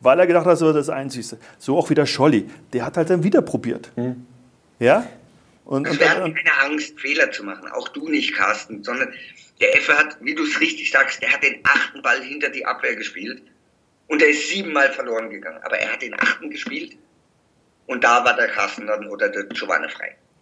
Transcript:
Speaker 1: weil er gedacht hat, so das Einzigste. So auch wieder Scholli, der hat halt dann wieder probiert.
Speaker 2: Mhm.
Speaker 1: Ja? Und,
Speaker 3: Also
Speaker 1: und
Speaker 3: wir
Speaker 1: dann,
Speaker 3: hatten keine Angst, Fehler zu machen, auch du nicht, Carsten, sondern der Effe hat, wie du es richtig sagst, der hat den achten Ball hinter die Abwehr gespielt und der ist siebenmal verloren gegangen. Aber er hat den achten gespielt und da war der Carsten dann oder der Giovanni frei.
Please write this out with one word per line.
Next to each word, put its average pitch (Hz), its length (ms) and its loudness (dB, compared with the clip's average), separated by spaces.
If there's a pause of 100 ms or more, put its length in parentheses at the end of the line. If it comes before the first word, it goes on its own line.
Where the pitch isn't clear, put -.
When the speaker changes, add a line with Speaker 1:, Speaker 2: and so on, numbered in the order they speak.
Speaker 1:
weil 165 200 6
er 180 60 6
gedacht 170 200 4
hat, 175 120 6
so 160 140 4
das 147 160 2
Einzigste. 135 500 -8 (200)
So 135 180 0
auch 160 140 2
wieder 147 160 4
Scholli, 131 420 4 (240)
der 120 140 -2
hat - 100 -6
halt 165 140 2
dann 175 140 2
wieder 214 180 2
probiert. - 540 -6
Speaker 2:
Mhm. 123 300 -6 (520)
Speaker 1:
Ja? 160 280 6 (580)
Und, 139 220 -2
Speaker 3:
Also 156 80 -2
Speaker 1:
und 143 60 0
Speaker 3:
wir 160 140 6
Speaker 1:
dann, - 80 -2
Speaker 3:
hatten 160 120 -4
keine 143 360 0
Angst, 151 300 -6
Fehler 139 320 0
zu - 100 -10
machen, 98 300 -12
auch - 160 -6
du 160 200 -10
nicht, 143 260 0
Carsten, 104 500 -4
sondern 127 280 -6 (480)
der 131 160 4
Effe 147 220 4
hat, 151 220 2
wie 143 140 -6
du 156 100 -2
es 151 160 -2
richtig 160 320 -2
sagst, - 300 2
der - 100 0
hat - 100 -2
den 131 220 0
achten 139 380 0
Ball 131 200 0
hinter 143 280 -6
die - 140 -10
Abwehr 127 300 -2
gespielt 107 480 -10 (640)
und 151 140 0
der 151 80 6
ist - 200 0
siebenmal 156 440 0
verloren 113 380 -2
gegangen. 80 340 -14
Aber - 140 -4
er - 140 -2
hat 127 100 -6
den 113 120 -10
achten - 360 -2
gespielt - 460 -10 (920)
und 123 160 -4
da 120 200 6
war 120 120 4
der 117 120 2
Carsten 104 380 -4
dann 104 220 -4
oder 101 200 -2
der 98 160 -6
Giovanni 92 440 -4
frei. - 260 -12 (260)